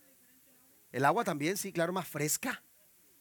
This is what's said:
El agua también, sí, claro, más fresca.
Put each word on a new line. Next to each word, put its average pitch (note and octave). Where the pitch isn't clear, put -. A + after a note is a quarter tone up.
El B2+
agua F3
también, E3
sí, G3
claro, E3+
más F#3
fresca. D3+